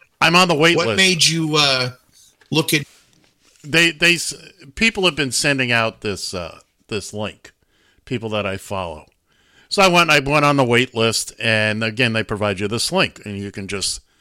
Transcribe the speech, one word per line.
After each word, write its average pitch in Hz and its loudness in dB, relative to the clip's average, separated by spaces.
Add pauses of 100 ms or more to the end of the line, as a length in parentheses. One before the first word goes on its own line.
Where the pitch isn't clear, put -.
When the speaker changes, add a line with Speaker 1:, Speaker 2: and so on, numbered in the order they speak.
(220)
Speaker 1:
I'm 165 6
on 180 8
the 170 2
wait 165 4
Speaker 2:
what 165 0
Speaker 1:
list. 107 0
Speaker 2:
made 185 2
you, 160 0
uh, 131 2 (600)
look 156 -2
at 143 0 (760)
Speaker 1:
They, 165 2
they, 170 0
s-, - -6 (420)
people 220 0
have 165 0
been 135 -2
sending 131 0
out 113 0
this, 98 -6
uh, 85 -10 (280)
this 104 -8
link, - -10 (540)
people 113 -6
that 104 -2
I 98 -4
follow. 87 -8 (640)
So 202 0
I 190 6
went, 170 4
I 147 4
went 147 2
on 143 4
the 139 4
wait 120 2
list, 113 -2
and 110 0
again, 113 -2
they 110 -2
provide 101 -4
you 104 -4
this 113 -4
link, 180 -2
and 104 -10
you 101 -10
can 98 -10
just, 98 -6 (200)